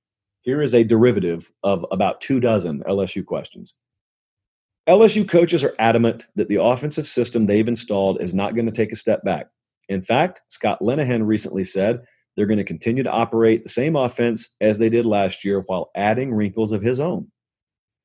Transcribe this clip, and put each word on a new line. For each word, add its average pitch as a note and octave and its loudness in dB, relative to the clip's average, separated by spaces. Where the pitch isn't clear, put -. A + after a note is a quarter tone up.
Here C#3+ -2
is B2+ -2
a A#2 8
derivative G#2 2
of G2 0
about F#2 -2
two C3+ -2
dozen G#2 0
L G2 0
S F#2 -4
U F#2 -6
questions. - -12
"L F#3+ 8
S A3 6
U G#3 2
coaches E3+ 2
are C3 0
adamant A#2 2
that - -2
the G3 2
offensive C#3+ -2
system A#2 0
they've G#2+ 2
installed G2 -2
is F2+ -6
not G2+ -2
gonna A2+ -2
take A2 -4
a A2 -10
step - -2
back. E2 -4
In G2 -4
fact, D3+ -2
Scott - -4
Linehan B2 -2
recently G#2 -2
said G#2 -2
they're G2+ 0
gonna G#2 0
continue A#2 -4
to A#2+ -4
operate A2+ 2
the - -16
same D3 -2
offense A#2+ -2
as G#2+ 2
they A2+ 2
did A#2 2
last G2+ -2
year G2 -2
while F2+ -6
adding A2 -2
wrinkles G#2+ -2
of G#2 -4
his B2 -2
own. C#3+ -6